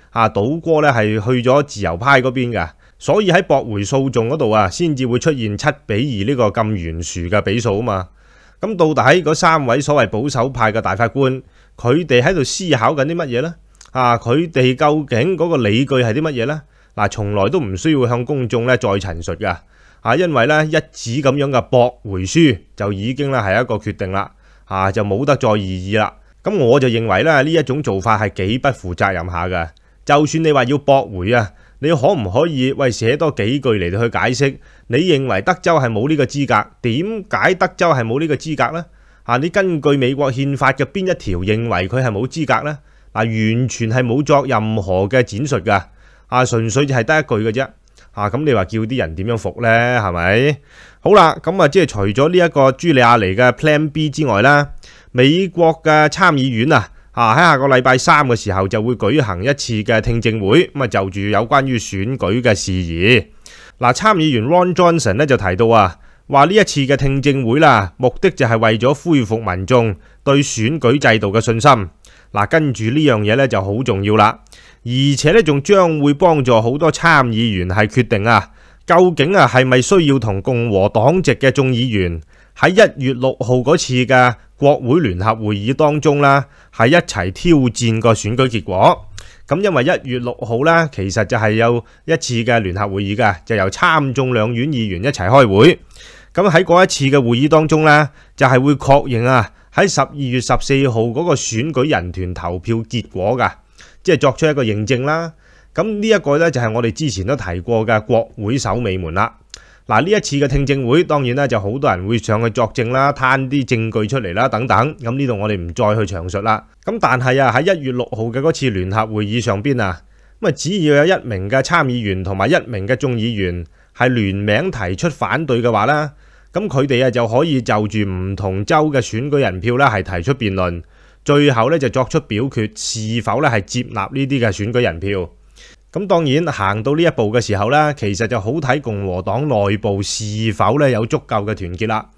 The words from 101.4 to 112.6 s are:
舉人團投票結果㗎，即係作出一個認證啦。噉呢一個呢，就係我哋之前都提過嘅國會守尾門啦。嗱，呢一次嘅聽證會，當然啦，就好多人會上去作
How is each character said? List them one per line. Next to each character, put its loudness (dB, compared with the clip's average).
舉 0
人 -2
團 -8
投 -8
票 -4
結 -6
果 -4
㗎， 0
即 2
係 2
作 2
出 -2
一 0
個 -2
認 -2
證 -2
啦。 -4
噉 -2
呢 -4
一 4
個 0
呢， 2
就 -4
係 -2
我 -2
哋 0
之 -6
前 -6
都 -2
提 -8
過 -2
嘅 0
國 0
會 -2
守 -4
尾 -4
門 -6
啦。 -2
嗱， 2
呢 -4
一 2
次 -6
嘅 0
聽 0
證 -2
會， 2
當 -2
然 -2
啦， 0
就 -2
好 -6
多 -2
人 -2
會 0
上 -2
去 0
作 -2